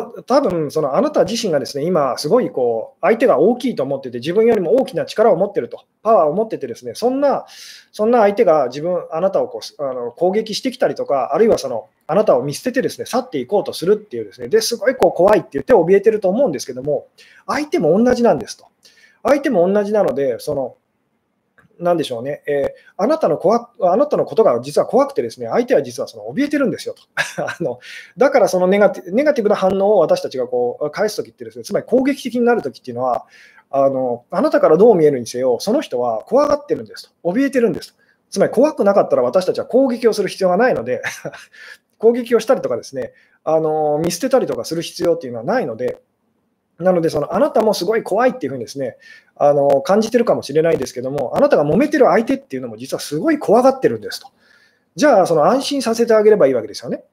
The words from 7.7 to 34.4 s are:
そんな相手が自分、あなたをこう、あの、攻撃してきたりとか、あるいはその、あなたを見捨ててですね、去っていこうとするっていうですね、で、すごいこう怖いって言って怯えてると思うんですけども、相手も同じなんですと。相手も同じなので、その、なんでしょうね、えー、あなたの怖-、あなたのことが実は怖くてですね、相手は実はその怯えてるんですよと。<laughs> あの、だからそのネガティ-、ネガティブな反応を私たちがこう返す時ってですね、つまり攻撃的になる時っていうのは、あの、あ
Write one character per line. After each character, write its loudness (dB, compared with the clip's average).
そ -4
ん 2
な 4
相 4
手 2
が 4
自 -10
分、 -2
あ -6
な 2
た 0
を -6
こ -12
う、 -14
あ -6
の、 -8
攻 0
撃 -4
し -8
て -4
き -10
た 2
り -4
と -6
か、 -2
あ 2
る 4
い 4
は 4
そ -6
の、 -8
あ -2
な 4
た 4
を -2
見 -6
捨 -12
て -4
て -2
で 0
す -12
ね、 -10
去 -4
っ -6
て -6
い -6
こ -2
う -2
と -8
す -10
る 4
っ 0
て -12
い -6
う -6
で -18
す -20
ね、 -10
で、 2
す -4
ご -6
い 2
こ 2
う -4
怖 4
い 4
っ -2
て -20
言 -6
っ -20
て 2
怯 6
え 0
て 2
る 2
と 0
思 0
う 2
ん -4
で -6
す -12
け -10
ど -12
も、 -4
相 -4
手 -2
も 4
同 4
じ 0
な 6
ん -2
で -10
す -16
と。 -20
相 2
手 -2
も 4
同 2
じ -6
な 2
の 0
で、 -2
そ -6
の、 -6
な 2
ん 0
で 0
し -8
ょ -8
う -10
ね、 -8
え 0
ー、 0
あ 0
な 0
た 0
の 0
怖-、 0
あ 2
な 2
た -2
の 0
こ -12
と 6
が 2
実 -4
は 2
怖 2
く -12
て -2
で -4
す -16
ね、 -10
相 -2
手 2
は 2
実 -10
は -8
そ -18
の -16
怯 -2
え -4
て -2
る 0
ん -2
で -6
す -16
よ -10
と。 -20
<laughs> -8
あ -8
の、 -6
だ 4
か 4
ら 4
そ 0
の 2
ネ 4
ガ 6
テ -10
ィ-、 -14
ネ 2
ガ 2
テ -2
ィ 0
ブ 2
な 2
反 0
応 4
を 6
私 2
た -6
ち -10
が -4
こ -2
う -4
返 -2
す -12
時 -10
っ -20
て -18
で -16
す -20
ね、 -12
つ -10
ま 0
り -8
攻 2
撃 -2
的 -4
に 2
な 2
る -2
時 -8
っ -20
て -14
い -10
う -10
の -4
は、 -2
あ 2
の、 -4
あ -2